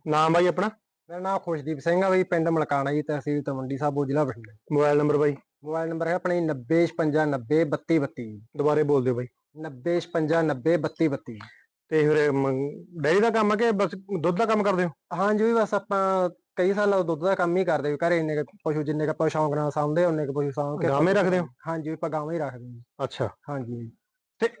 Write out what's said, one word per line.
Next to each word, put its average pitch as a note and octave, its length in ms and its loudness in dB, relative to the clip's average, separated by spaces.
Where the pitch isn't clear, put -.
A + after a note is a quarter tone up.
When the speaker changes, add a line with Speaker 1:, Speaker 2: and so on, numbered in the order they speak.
Speaker 1:
ਨਾਮ D#3 260 4
ਬਾਈ F3 140 4
ਆਪਣਾ? F3+ 200 0
Speaker 2:
ਮੇਰਾ F3 100 -12
ਨਾਮ F#3+ 200 -4
ਖੁਸ਼ਦੀਪ D#3 400 -6
ਸਿੰਘ F3 240 2
ਆ F#3+ 60 2
ਬਾਈ, F#3 140 4
ਪਿੰਡ E3+ 260 0
ਮਲਕਾਣਾ C#3+ 420 0
ਜੀ, D3+ 100 0
ਤਹਿਸੀਲ D3 420 -4
ਤਲਵੰਡੀ C3+ 340 -6
ਸਾਬੋ, C#3+ 280 -2
ਜ਼ਿਲ੍ਹਾ C#3+ 180 0
ਬਠਿੰਡਾ। A#2 300 -8
Speaker 1:
ਮੋਬਾਈਲ D3 240 4
ਨੰਬਰ D3 200 2
ਬਾਈ? D3 180 2
Speaker 2:
ਮੋਬਾਈਲ D#3+ 260 -6
ਨੰਬਰ E3 180 -4
ਹੈ E3+ 60 0
ਆਪਣਾ F3+ 200 -2
ਜੀ F3 60 2
ਨੱਬੇ D#3+ 480 2
ਛਪੰਜਾ D#3 380 0
ਨੱਬੇ C#3+ 380 0
ਬੱਤੀ D#3 360 0
ਬੱਤੀ। A2+ 420 -6
Speaker 1:
ਦੁਬਾਰੇ D3 260 2
ਬੋਲ C#3+ 200 2
ਦਿਓ B2 120 2
ਬਾਈ। B2 120 -6
Speaker 2:
ਨੱਬੇ D#3 420 -4
ਛਪੰਜਾ E3 420 0
ਨੱਬੇ D#3 360 0
ਬੱਤੀ D#3 300 -2
ਬੱਤੀ। B2 320 -6
Speaker 1:
ਤੇ D3+ 200 4
ਫਿਰ, D3+ 220 4
ਮ, C3+ 380 0
ਡੇਅਰੀ D#3+ 180 2
ਦਾ A3+ 100 4
ਕੰਮ G#3+ 220 2
ਆ G#3+ 40 2
ਕਿ A3+ 160 2
ਬਸ G3 240 0
ਦੁੱਧ F3+ 180 0
ਦਾ A3+ 80 2
ਕੰਮ G#3+ 180 2
ਕਰਦੇ F#3 220 2
ਹੋ? E3+ 40 -2
Speaker 2:
ਹਾਂਜੀ G#3 300 0
ਬਾਈ, A#3 100 2
ਬਸ A3 200 2
ਆਪਾਂ F#3+ 560 0
ਕਈ F3+ 180 2
ਸਾਲਾਂ G3+ 240 2
ਤੋਂ F3+ 80 2
ਦੁੱਧ D#3+ 180 -2
ਦਾ F#3+ 120 2
ਕੰਮ F3 220 0
ਹੀ F#3 80 0
ਕਰਦੇ D3 260 0
ਵੀ C#3+ 60 -2
ਘਰੇ, F3 100 2
ਇੰਨੇ D#3 260 0
ਕੁ - 220 -12
ਪਸ਼ੂ, D3+ 180 0
ਜਿੰਨੇ D3+ 220 -2
ਕੁ D#3 60 0
ਆਪਾਂ D#3 180 0
ਸ਼ੌਂਕ D3+ 260 0
ਨਾਲ D3 160 0
ਸਾਂਭਦੇ, D3+ 340 0
ਉਨੇ D#3 200 0
ਕੁ C3+ 80 -6
ਪਸ਼ੂ C#3+ 180 -2
ਸਾਂਭ D3 300 -4
ਕੇ - 60 0
Speaker 1:
ਗਾਵਾਂ D3 200 2
ਹੀ G3 60 2
ਰੱਖਦੇ F#3 260 2
ਹੋ? D#3+ 80 -4
Speaker 2:
ਹਾਂਜੀ, D#3+ 220 -6
ਆਪਾਂ D#3+ 200 -6
ਗਾਵਾਂ D3+ 240 -6
ਹੀ E3+ 60 -4
ਰੱਖਦੇ B2 260 -8
ਹਾਂ। B2 380 -12
Speaker 1:
ਅੱਛਾ। B2 260 -4
Speaker 2:
ਹਾਂਜੀ। A#2 420 -8
Speaker 1:
ਤੇ A3+ 100 2